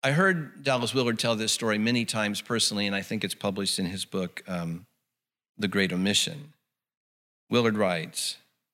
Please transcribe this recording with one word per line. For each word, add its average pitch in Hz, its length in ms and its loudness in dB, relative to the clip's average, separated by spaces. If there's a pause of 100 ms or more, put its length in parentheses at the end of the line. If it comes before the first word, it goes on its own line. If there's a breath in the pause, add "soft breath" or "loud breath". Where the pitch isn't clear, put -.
I 135 100 2
heard 170 520 2
Dallas 123 300 0
Willard 120 260 2
tell 117 160 2
this 110 160 -2
story 110 260 0
many 117 280 2
times 104 340 -2
personally, 104 480 0
and 98 80 -2
I 98 60 -2
think 101 240 -4
it's 92 100 -4
published 98 420 -2
in 95 100 0
his 92 180 -4
book, 92 420 -6
um, 85 380 -6 (720)
The 104 100 -2
Great 95 240 0
Omission. 92 640 0 (960)
Willard 117 260 4
writes, 87 640 -2 (360)